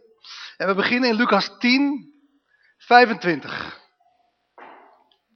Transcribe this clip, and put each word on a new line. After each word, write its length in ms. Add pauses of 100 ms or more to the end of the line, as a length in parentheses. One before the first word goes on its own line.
(560)
En 100
we 80
beginnen 360
in 60
Lucas 420
tien, 540 (680)
vijfentwintig. 1000 (1600)